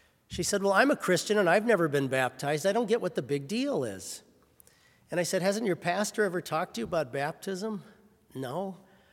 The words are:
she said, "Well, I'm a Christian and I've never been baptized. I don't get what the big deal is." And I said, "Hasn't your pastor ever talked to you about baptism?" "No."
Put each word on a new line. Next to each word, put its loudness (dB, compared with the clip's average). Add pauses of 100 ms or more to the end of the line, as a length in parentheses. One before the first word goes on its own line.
(260)
she -6
said, 0
"Well, 2
I'm 6
a 4
Christian 2
and 4
I've 6
never 4
been 2
baptized. 0
I 2
don't 0
get 2
what -4
the -2
big -4
deal -2
is." -10 (840)
And -2
I 2
said, 0
"Hasn't 0
your 2
pastor -2
ever -2
talked -4
to -6
you -4
about -2
baptism?" -6 (500)
"No." -6 (340)